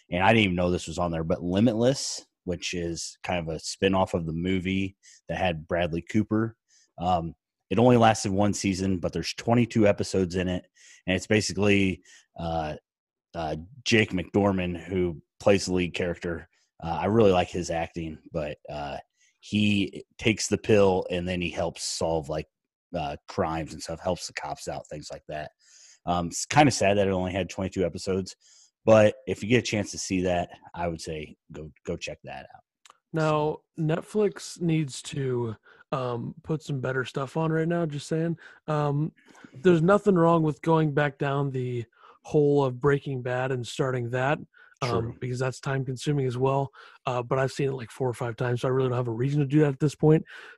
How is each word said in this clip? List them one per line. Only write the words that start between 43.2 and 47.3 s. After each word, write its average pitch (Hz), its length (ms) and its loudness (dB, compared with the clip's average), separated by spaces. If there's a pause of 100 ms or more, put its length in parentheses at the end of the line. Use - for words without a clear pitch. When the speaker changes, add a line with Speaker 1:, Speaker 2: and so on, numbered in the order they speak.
Speaker 2:
Bad 127 300 -2
and 123 120 -4
starting 127 460 -4
that, 131 300 0 (420)
um, 131 60 -2
Speaker 1:
True. 117 320 -2
Speaker 2:
because 123 180 -6
that's 131 220 -4
time 135 240 -4
consuming 135 420 -2
as 123 100 -2
well. 135 360 0 (340)
Uh, 123 160 -2
but 123 160 0